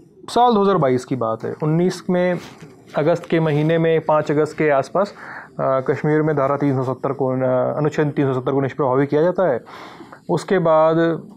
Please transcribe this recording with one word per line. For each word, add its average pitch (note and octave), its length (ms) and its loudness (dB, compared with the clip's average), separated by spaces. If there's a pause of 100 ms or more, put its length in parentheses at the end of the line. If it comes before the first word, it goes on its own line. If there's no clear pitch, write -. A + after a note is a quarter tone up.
(300)
साल A#3+ 240 4
दो G3+ 100 2
हज़ार G3 140 2
बाईस B2+ 280 2
की C#3+ 100 -4
बात A2+ 280 -4
है, A2+ 200 -6
उन्नीस E3+ 460 0
में F3+ 300 0 (560)
अगस्त E3 300 0
के E3 140 0
महीने D#3 380 2
में, D#3+ 280 2
पाँच D3+ 260 2
अगस्त D3+ 260 0
के D3+ 120 2
आसपास, D3 440 0 (480)
आ, C3+ 200 0
कश्मीर D3+ 400 0
में D#3 140 0
धारा C#3 220 0
तीन C3+ 260 0
सौ C3 100 -4
सत्तर C#3+ 200 -4
को, C3 180 -2
आ, B2+ 460 0
अनुच्छेद D3+ 300 0
तीन C3+ 260 0
सौ B2+ 60 -2
सत्तर C3 120 -2
को C3+ 100 0
निष्प्रभावी C3+ 440 0
किया C#3+ 160 0
जाता F3 320 0
है। A2+ 60 -2 (680)
उसके F3 300 0
बाद D#3+ 360 4 (420)